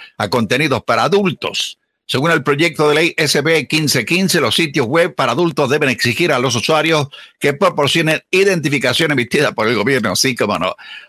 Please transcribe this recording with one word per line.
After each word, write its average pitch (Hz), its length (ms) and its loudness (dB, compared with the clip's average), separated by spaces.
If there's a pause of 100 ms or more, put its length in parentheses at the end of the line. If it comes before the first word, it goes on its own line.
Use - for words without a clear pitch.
(180)
a 107 100 -2
contenidos 123 560 0
para 113 200 2
adultos. - 760 -2 (300)
Según 139 220 0
el 160 140 0
proyecto 151 440 0
de 147 60 4
ley 160 220 0
S 156 240 0
B 156 260 0
quince 151 380 0
quince, 175 360 0
los 113 140 0
sitios 147 320 0
web 165 300 0
para 123 160 0
adultos 151 360 0
deben 147 200 0
exigir 123 420 0
a 135 80 0
los 123 160 0
usuarios 151 540 0 (320)
que 143 120 2
proporcionen 156 760 0
identificación 156 800 2
emitida 135 400 0
por 107 160 -2
el 120 80 2
gobierno, 110 380 0
así 123 240 0
como 101 200 0
no, 92 200 -4 (320)